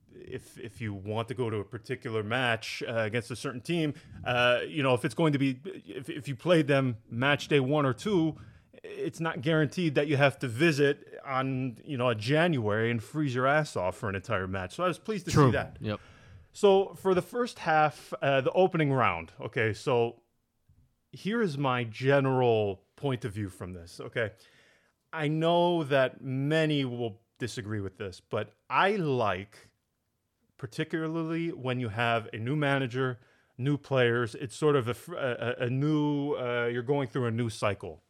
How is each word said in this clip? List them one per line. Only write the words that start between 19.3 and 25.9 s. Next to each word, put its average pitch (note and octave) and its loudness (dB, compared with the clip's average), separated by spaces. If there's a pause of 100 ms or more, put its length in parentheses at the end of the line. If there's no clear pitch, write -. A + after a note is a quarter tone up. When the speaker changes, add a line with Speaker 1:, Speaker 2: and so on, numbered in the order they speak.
Speaker 1:
okay, A2+ 0
so A#2 0 (880)
here G#3+ -4
is D#3 -2
my B2+ 0
general B2 2 (140)
point B2+ -4
of A2 -6
view G2+ -6
from F2+ -10
this, F2 -16
okay? A#2 -4 (840)
I D#3 -2
know E3+ 2
that C3 0